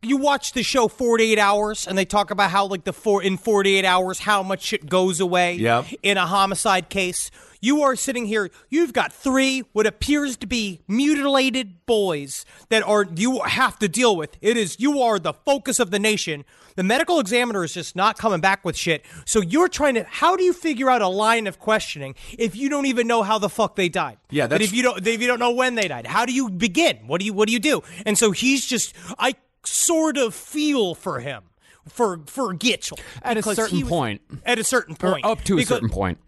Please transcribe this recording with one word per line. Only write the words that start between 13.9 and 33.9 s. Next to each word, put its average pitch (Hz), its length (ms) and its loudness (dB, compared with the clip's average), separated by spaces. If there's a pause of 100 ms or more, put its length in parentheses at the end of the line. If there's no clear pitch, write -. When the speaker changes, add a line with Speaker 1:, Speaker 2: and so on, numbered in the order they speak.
Speaker 1:
with. 156 260 -8
It 226 160 2
is, 190 220 -2
you 277 220 2
are 226 160 4
the 160 160 -4
focus 277 460 0
of 226 100 0
the 202 80 0
nation. 196 480 -2 (300)
The 185 80 -2
medical 302 360 2
examiner 233 440 0
is 156 100 -8
just 170 220 -12
not 202 240 0
coming 208 200 0
back 190 240 0
with 160 140 -4
shit. 156 260 -2 (220)
So 220 160 2
you're 269 280 2
trying 285 260 0
to, 214 80 -2
how 339 320 0
do 370 80 0
you 359 100 4
figure 269 380 -2
out 247 100 2
a 196 60 2
line 214 400 0
of 185 100 -8
questioning 160 560 -4 (240)
if 214 180 -2
you 269 140 -2
don't 285 160 -2
even 240 220 0
know 233 160 2
how 214 160 0
the 196 100 -2
fuck - 260 -2
they 185 140 0
died? 147 280 -6 (120)
Speaker 2:
Yeah, 143 140 0
Speaker 1:
And 117 80 -2
Speaker 2:
that's 202 140 2
Speaker 1:
if 185 80 0
you 247 100 0
don't, 214 240 -2
if 226 120 0
you 240 60 -2
don't 247 140 0
know 240 120 0
when 254 220 0
they 214 140 0
died, 120 180 -8
how 196 220 0
do 262 60 -4
you 254 180 -2
begin? 180 560 0
What 156 120 -2
do 196 60 -6
you, 214 80 -4
what 208 140 2
do 226 60 -2
you 240 60 0
do? 220 220 0 (240)
And 208 100 0
so 220 140 4
he's 254 380 0
just, - 260 -2 (240)
I 262 160 0 (320)
sort 311 520 0
of 247 180 0
feel 285 580 -2
for 151 260 -8
him, 120 220 -10 (460)
for, 185 400 -2
for 240 260 -6
Gitchell, 202 460 -2 (240)
Speaker 3:
At 233 140 -2
a - 20 -2
Speaker 1:
because 208 160 -2
Speaker 3:
certain 202 220 -2
Speaker 1:
he 151 60 -2
was 127 60 -6
Speaker 3:
point. 123 320 -2 (240)